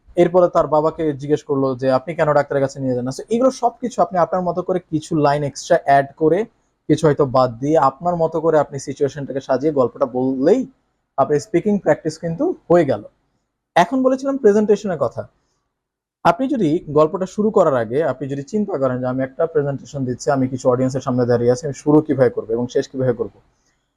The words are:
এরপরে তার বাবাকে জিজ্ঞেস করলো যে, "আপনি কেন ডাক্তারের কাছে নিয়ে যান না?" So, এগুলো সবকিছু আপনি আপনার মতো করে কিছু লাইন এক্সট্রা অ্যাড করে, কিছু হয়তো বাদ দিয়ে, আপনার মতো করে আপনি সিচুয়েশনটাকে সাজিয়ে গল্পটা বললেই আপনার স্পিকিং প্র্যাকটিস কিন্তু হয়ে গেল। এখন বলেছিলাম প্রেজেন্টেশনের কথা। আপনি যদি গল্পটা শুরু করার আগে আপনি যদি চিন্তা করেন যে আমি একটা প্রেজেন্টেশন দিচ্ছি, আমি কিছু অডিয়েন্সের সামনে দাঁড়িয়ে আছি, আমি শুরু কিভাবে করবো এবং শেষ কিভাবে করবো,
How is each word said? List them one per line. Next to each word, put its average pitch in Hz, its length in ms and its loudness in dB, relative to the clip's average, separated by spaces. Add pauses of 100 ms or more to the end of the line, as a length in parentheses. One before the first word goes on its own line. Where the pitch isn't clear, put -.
(160)
এরপরে 175 340 4
তার 165 180 0
বাবাকে 151 460 0
জিজ্ঞেস 143 300 -2
করলো 135 320 -2
যে, 131 160 0
"আপনি 131 240 -2
কেন 151 180 0
ডাক্তারের 143 300 0
কাছে 135 160 -6
নিয়ে 131 160 -2
যান 123 100 -4
না?" 127 60 -6
So, 392 180 -12
এগুলো 240 220 2
সবকিছু 240 500 -4
আপনি 180 180 0
আপনার 185 220 0
মতো 175 200 -4
করে 180 180 -2
কিছু - 360 -6
লাইন 147 280 2
এক্সট্রা - 420 -2
অ্যাড 139 200 4 (120)
করে, 165 280 2 (420)
কিছু 156 200 2
হয়তো 147 180 2
বাদ 123 340 0
দিয়ে, 147 180 0
আপনার 160 380 0
মতো 165 260 -2
করে 156 180 2
আপনি 139 200 -4
সিচুয়েশনটাকে 139 640 -4
সাজিয়ে 139 320 -2
গল্পটা 139 320 0
বললেই 131 600 0 (500)
আপনার 143 220 0
স্পিকিং 196 400 -2
প্র্যাকটিস 156 400 -2
কিন্তু 175 360 -4 (160)
হয়ে 170 140 6
গেল। 107 180 -2 (720)
এখন 254 280 2
বলেছিলাম 269 340 0
প্রেজেন্টেশনের 208 600 2
কথা। 117 300 -6 (960)
আপনি - 240 2
যদি 185 320 0 (100)
গল্পটা 156 360 2
শুরু 214 260 -2
করার 165 240 2
আগে 120 280 -2
আপনি 139 240 -4
যদি 139 160 -8
চিন্তা 196 340 -4
করেন 131 220 -2
যে 127 60 -6
আমি 131 180 -2
একটা 131 220 -4
প্রেজেন্টেশন 143 600 -4
দিচ্ছি, 123 260 -4
আমি 135 160 2
কিছু 131 220 -2
অডিয়েন্সের 127 320 0
সামনে 123 240 -2
দাঁড়িয়ে 120 260 2
আছি, 123 160 -2
আমি 139 60 -6
শুরু 151 280 2
কিভাবে 131 280 2
করবো 107 240 -4
এবং 120 140 -2
শেষ 135 220 -2
কিভাবে 131 240 -2
করবো, 110 260 -8 (580)